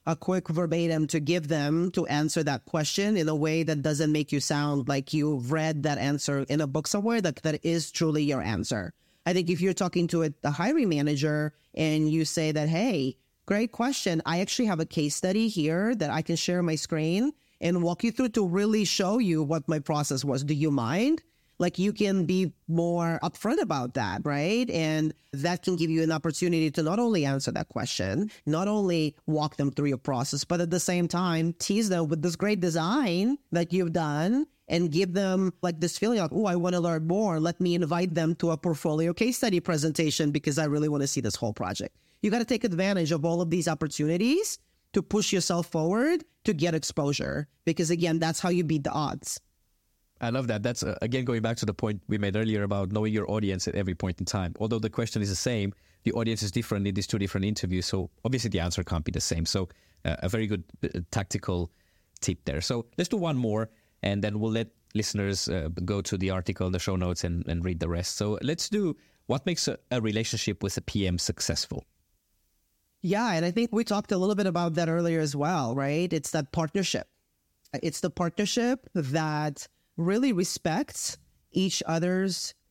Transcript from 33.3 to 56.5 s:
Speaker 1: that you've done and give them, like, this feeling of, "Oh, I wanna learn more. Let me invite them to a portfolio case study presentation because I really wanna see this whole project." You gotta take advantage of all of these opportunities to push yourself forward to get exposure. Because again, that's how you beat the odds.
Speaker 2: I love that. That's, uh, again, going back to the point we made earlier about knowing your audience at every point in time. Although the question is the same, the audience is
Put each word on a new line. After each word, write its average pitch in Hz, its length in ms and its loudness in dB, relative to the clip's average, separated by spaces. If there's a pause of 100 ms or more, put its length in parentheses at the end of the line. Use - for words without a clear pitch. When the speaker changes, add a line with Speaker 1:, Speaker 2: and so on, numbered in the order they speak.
Speaker 1:
that 170 180 0
you've 175 220 2
done 170 540 0 (200)
and 175 240 2
give 180 220 2
them, 190 480 2
like, 175 180 -2
this 170 180 0
feeling 226 220 2
of, 165 140 0
"Oh, 214 120 2
I 175 120 2
wanna 180 240 2
learn 160 260 2
more. 185 320 2
Let 165 220 0
me 180 120 4
invite 175 420 2
them 165 200 2
to 170 160 2
a 156 60 0
portfolio 160 560 0
case 233 240 0
study 190 240 2
presentation 156 680 2
because 147 260 0
I 160 80 0
really 151 240 2
wanna 143 180 0
see 139 140 -2
this 110 140 -2
whole 110 180 -4
project." 101 420 -6 (300)
You 208 60 2
gotta 233 120 2
take 226 200 0
advantage 185 480 0
of 156 120 0
all 170 160 2
of 170 120 0
these 170 160 2
opportunities 175 920 0 (360)
to 190 100 4
push 208 280 0
yourself 175 360 0
forward 226 560 0 (220)
to 214 80 2
get 165 200 0
exposure. 143 760 -2 (180)
Because 160 260 0
again, 165 260 2
that's 160 220 0
how 185 100 0
you 175 140 2
beat 151 200 0
the - 60 -4
odds. - 500 -4 (800)
Speaker 2:
I 117 120 -2
love 127 160 -2
that. 107 160 -2
That's, 120 180 -2
uh, - 220 -4
again, 123 200 0
going 120 200 0
back 113 140 0
to 110 100 -2
the 104 80 0
point 107 320 -2
we 107 100 0
made 101 180 0
earlier 107 280 2
about 98 280 0
knowing 107 220 2
your 107 160 0
audience 98 380 0
at - 80 -2
every 95 180 2
point 92 260 -2
in 92 60 -4
time. 90 340 -2
Although 110 200 0
the 110 100 0
question 110 320 -2
is 101 80 0
the 98 60 -2
same, 104 360 0 (300)
the 113 120 0
audience 113 280 0
is 101 100 -2